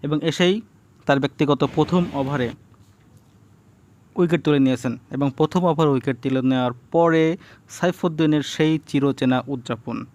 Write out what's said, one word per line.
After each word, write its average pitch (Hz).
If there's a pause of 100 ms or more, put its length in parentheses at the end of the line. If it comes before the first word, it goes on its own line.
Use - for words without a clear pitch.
এবং 147
এসেই 180 (440)
তার 139
ব্যক্তিগত 143 (120)
প্রথম 175
ওভারে 135 (1700)
উইকেট 170
তুলে 147
নিয়েছেন 127 (140)
এবং 135
প্রথম 165
ওভার 160
উইকেট 135
তুলে 131
নেওয়ার 127 (180)
পরে 165 (320)
সাইফুদ্দিনের 160
সেই 156
চিরচেনা 135
উদযাপন 117